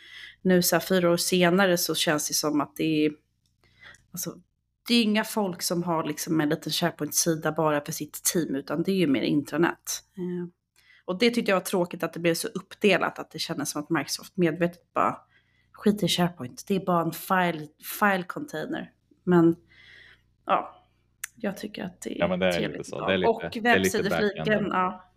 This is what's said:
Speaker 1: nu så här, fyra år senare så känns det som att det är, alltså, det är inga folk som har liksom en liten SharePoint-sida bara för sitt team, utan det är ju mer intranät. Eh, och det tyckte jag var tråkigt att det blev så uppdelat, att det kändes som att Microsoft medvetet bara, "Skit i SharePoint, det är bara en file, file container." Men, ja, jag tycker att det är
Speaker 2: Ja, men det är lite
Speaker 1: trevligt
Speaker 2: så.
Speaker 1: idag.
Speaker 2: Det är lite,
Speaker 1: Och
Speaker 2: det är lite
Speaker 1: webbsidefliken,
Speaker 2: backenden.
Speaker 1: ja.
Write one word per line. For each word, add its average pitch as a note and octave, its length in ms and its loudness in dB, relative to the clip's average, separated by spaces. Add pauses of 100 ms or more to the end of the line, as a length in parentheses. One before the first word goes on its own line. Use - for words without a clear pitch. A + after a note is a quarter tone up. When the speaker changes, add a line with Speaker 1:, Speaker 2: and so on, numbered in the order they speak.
(420)
Speaker 1:
nu F#3 200 6
så F3+ 140 2
här, E3 60 2
fyra F3 300 2
år E3+ 60 4
senare F3+ 600 4
så D#3+ 180 -2
känns D3+ 320 0
det - 60 -4
som D3+ 280 0
att - 140 -8
det D#3 300 2
är, D3+ 60 2 (1000)
alltså, - 240 -10 (520)
det A#3 60 2
är A#3 100 6
inga G#3+ 200 2
folk F#3+ 380 -4
som F3 220 -2
har E3 200 -2
liksom D#3 380 -2
en D3 80 0
liten D#3+ 220 -4
SharePoint-sida D#3+ 800 -2
bara D#3 340 2
för D#3+ 60 -8
sitt - 320 -10
team, D3+ 320 0
utan D3 280 -4
det F#3+ 80 0
är G3 40 0
ju F3+ 120 2
mer C3 140 2
intranät. D3+ 840 -2 (140)
Eh, F3+ 300 -6 (580)
och F#3 140 -4
det A#3+ 100 4
tyckte A#3 220 0
jag F#3+ 40 4
var F#3 100 0
tråkigt F3 380 -2
att E3 100 -6
det E3+ 60 -10
blev E3+ 140 2
så - 140 -4
uppdelat, - 720 0
att - 120 -14
det E3 80 -10
kändes D3+ 320 -4
som D3 120 -6
att - 60 -16
Microsoft - 480 -4
medvetet F3 560 -2
bara, A2 240 0 (540)
"Skit G3+ 320 0
i F3 40 2
SharePoint, E3+ 600 -2
det G3 80 0
är F#3 100 -2
bara F3 160 2
en D#3+ 100 -2
file, E3+ 560 -2 (320)
file G3 280 2
container." D#3 640 -8 (320)
Men, E3+ 320 6 (880)
ja, - 280 -2 (600)
jag G3+ 220 -6
tycker - 260 -10
att - 180 -12
det - 140 -8
är - 40 -8
Speaker 2:
Ja, - 80 2
men F2+ 120 -2
det F#2 60 2
är F#2 60 4
lite - 80 0
Speaker 1:
trevligt F2+ 280 -6
Speaker 2:
så. - 80 -12
Speaker 1:
idag. - 140 -4
Speaker 2:
Det F#2+ 40 2
är F#2+ 40 2
lite, F#2 120 2
Speaker 1:
Och A3+ 120 0
Speaker 2:
det G#3+ 280 -2
är A3 100 6
lite F#3+ 220 0
Speaker 1:
webbsidefliken, F3+ 440 0
Speaker 2:
backenden. G#3 260 0
Speaker 1:
ja. F#3 460 -4